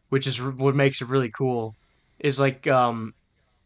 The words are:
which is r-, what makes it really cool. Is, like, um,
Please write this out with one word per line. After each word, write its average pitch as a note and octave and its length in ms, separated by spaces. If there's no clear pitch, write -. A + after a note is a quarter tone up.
which C#3 160
is B2 120
r-, C3 120
what C3 240
makes C#3 260
it B2 80
really B2+ 220
cool. A#2 440
Is, C#3+ 200
like, C3+ 280
um, A#2+ 480